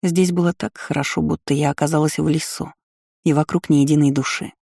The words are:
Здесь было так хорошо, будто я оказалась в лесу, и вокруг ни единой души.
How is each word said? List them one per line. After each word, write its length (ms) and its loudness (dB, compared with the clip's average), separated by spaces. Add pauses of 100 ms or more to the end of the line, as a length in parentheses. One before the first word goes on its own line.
Здесь 280 2
было 220 0
так 240 -10
хорошо, 440 -4
будто 320 -2
я 180 0
оказалась 460 0
в 100 0
лесу, 460 -4 (500)
и 100 2
вокруг 360 0
ни 80 6
единой 340 4
души. 520 -4